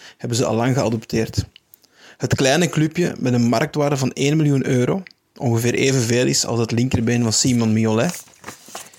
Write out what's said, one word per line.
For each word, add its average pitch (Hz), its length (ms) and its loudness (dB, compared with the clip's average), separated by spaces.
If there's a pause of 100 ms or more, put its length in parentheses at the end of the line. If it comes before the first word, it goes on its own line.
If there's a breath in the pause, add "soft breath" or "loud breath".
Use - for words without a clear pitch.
(160 loud breath)
hebben 120 200 -6
ze 120 80 0
al 110 100 0
lang 120 200 2
geadopteerd. 113 680 -2 (720 loud breath)
Het - 180 -4
kleine 143 340 2
clubje 156 500 -2
met 127 140 0
een 120 160 2
marktwaarde 147 480 0
van 131 160 -2
één 147 240 0
miljoen 147 300 2
euro, 135 360 0 (340)
ongeveer 117 380 0
evenveel 127 520 2
is 139 200 0
als 117 120 -2
het 113 120 -2
linkerbeen 120 520 0
van 113 100 0
Simon 117 400 2
Mignolet, 113 520 0 (760 loud breath)